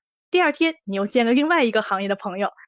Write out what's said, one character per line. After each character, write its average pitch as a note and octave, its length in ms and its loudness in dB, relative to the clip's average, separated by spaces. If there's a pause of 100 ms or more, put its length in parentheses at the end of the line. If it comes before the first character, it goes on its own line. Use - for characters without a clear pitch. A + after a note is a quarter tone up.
(320)
第 F4+ 100 2
二 D#4 100 2
天 D#4+ 320 0
你 G3 140 -6
又 G3 100 -2
见 A#3 180 2
了 A3+ 60 2
另 C#4+ 160 2
外 D#4+ 160 2
一 A#3 80 0
个 A3 100 0
行 G3 200 -4
业 G3 80 -4
的 G3 80 -2
朋 F#3+ 220 -8
友， G3+ 100 -2 (180)